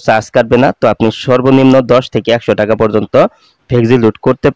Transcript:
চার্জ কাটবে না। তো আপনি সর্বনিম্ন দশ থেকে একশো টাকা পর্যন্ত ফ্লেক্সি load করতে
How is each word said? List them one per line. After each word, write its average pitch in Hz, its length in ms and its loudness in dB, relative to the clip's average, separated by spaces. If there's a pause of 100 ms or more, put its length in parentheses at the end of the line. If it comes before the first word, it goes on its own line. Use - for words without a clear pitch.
চার্জ 110 200 0 (100)
কাটবে 120 280 0
না। 156 60 2 (100)
তো - 140 0
আপনি 117 140 -2 (160)
সর্বনিম্ন 131 520 2 (180)
দশ 127 100 2 (100)
থেকে 113 240 -4
একশো 117 220 -4
টাকা 107 220 -2
পর্যন্ত 107 320 -2 (560)
ফ্লেক্সি 123 340 0
load 110 120 0 (100)
করতে 131 300 -2